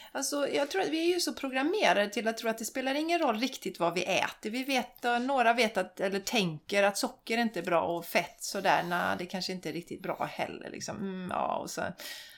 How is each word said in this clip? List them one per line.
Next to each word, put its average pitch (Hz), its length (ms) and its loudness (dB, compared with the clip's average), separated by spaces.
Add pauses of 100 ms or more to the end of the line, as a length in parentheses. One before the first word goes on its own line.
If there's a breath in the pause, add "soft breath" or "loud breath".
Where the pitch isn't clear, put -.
(120)
Alltså, 277 360 -2
jag 285 240 0
tror 381 100 0
att - 80 0
vi 330 200 2
är 359 40 6
ju 349 60 0
så 302 140 0
programmerade 262 760 2
till 220 180 -2
att 220 100 -2
tro 226 120 -2
att 226 80 -2
det 226 80 -6
spelar 262 300 -2
ingen 330 240 2
roll 247 180 2
riktigt - 420 -4
vad 170 140 2
vi 180 100 0
äter. - 460 0
Vi 247 140 -4
vet, 254 420 -2
och 240 160 2
några 254 320 4
vet 233 240 2
att, - 220 -4
eller 196 200 0
tänker 196 640 0
att 202 140 4
socker - 400 -4
inte 220 220 0
är 165 40 -4
bra 175 180 4
och 170 240 0
fett - 380 -2
sådär, 180 400 2
nej, 180 360 0
det 180 60 -4
kanske 185 280 -4
inte 180 160 -6
är 151 40 -6
riktigt - 280 -8
bra 175 300 -2
heller, - 380 -6
liksom. - 280 -8
Mm, 185 360 -6
ja, - 240 0
och - 120 -6
så, - 120 -6 (560 loud breath)